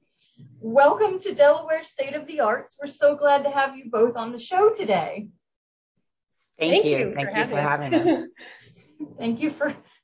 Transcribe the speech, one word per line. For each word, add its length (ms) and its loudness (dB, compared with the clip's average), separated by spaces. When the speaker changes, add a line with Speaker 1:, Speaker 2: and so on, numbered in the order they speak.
Speaker 1:
Welcome 640 4
to 120 -6
Delaware 480 4
State 320 -8
of 140 -10
the 140 -6
Arts. 380 -2
We're 100 -12
so 260 2
glad 300 2
to 40 0
have 260 -2
you 140 -18
both 280 0
on 140 -8
the 60 -12
show 320 2
today. 600 -4
Speaker 2:
Thank 140 0
Speaker 3:
Thank 120 2
Speaker 2:
you. 120 0
Speaker 3:
you 180 -4
Speaker 2:
Thank 160 -6
Speaker 3:
for 80 -4
Speaker 2:
you 80 -2
for 80 -6
Speaker 3:
having 400 -2
us. 100 0
Speaker 2:
having 180 0
us. 100 -14
Speaker 1:
<laughs> 40 -20
Thank 240 -6
you 80 -2
for, 260 -6